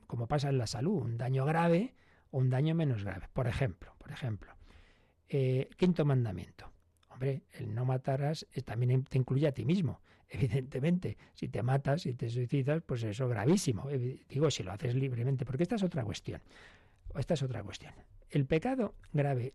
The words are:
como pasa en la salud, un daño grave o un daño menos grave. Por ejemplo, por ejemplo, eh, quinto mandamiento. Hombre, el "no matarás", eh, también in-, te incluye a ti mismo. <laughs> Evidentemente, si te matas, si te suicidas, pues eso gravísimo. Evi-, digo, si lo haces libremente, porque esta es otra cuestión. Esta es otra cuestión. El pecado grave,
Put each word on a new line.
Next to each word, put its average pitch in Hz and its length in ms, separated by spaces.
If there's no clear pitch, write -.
como 117 180
pasa 143 240
en 135 80
la 120 80
salud, 147 340
un 117 160
daño 131 300
grave 170 480
o 135 80
un 131 100
daño 139 240
menos 139 300
grave. 92 300
Por 127 140
ejemplo, - 520
por - 120
ejemplo, 117 400
eh, 131 480
quinto 175 280
mandamiento. 117 680
Hombre, 135 420
el 107 240
"no 123 100
matarás", 135 640
eh, 131 120
también 120 260
in-, 131 140
te - 160
incluye 135 280
a 143 40
ti - 120
mismo. 156 380
<laughs> - 120
Evidentemente, 139 920
si - 140
te - 120
matas, 139 400
si 123 140
te 120 140
suicidas, 131 540
pues 120 200
eso 113 240
gravísimo. 123 640
Evi-, 131 360
digo, 143 220
si - 140
lo 90 80
haces 120 240
libremente, 131 500
porque 131 160
esta 180 140
es 202 80
otra 170 200
cuestión. - 380
Esta 143 200
es 135 80
otra 127 180
cuestión. - 320
El 139 200
pecado 226 480
grave, 139 420